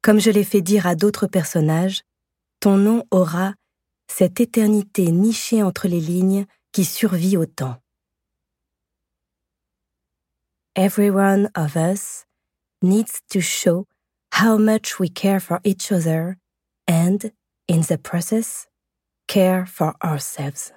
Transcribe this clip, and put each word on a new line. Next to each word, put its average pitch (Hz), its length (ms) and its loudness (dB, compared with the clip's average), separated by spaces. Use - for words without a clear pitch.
Comme 214 180 4
je 214 100 2
l'ai 202 140 2
fait 196 180 0
dire 185 260 0
à 175 80 0
d'autres 202 300 0
personnages, 165 760 -2
ton 196 160 4
nom 214 360 2
aura 185 420 0
cette 180 300 0
éternité 208 680 2
nichée 214 540 2
entre 185 240 -2
les 175 140 0
lignes 185 440 0
qui 190 100 0
survit 185 540 0
au 165 80 2
temps. 131 320 -8
Every 202 340 2
one 196 460 2
of 151 220 -4
us 180 480 -4
needs 196 480 0
to 196 100 -2
show 175 480 -2
how 220 160 4
much 214 420 0
we 180 100 0
care 196 300 0
for 180 240 -4
each 196 300 -2
other 165 420 -2
and, 180 420 0
in 165 140 2
the 156 140 -2
process, - 680 -6
care 185 380 2
for 156 280 -4
ourselves. 143 720 -6